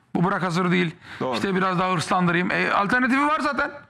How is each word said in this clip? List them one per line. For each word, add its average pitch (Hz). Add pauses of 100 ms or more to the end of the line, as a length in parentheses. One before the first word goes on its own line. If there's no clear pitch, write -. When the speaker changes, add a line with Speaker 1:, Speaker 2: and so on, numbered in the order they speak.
(160)
Speaker 1:
Bu 180
Burak 190
hazır 180
değil. 175 (240)
Speaker 2:
Doğru. 247
Speaker 1:
İşte 202
biraz 185
daha 185
hırslandırayım. 180
E, 175
alternatifi 254
var 311
zaten. 285 (180)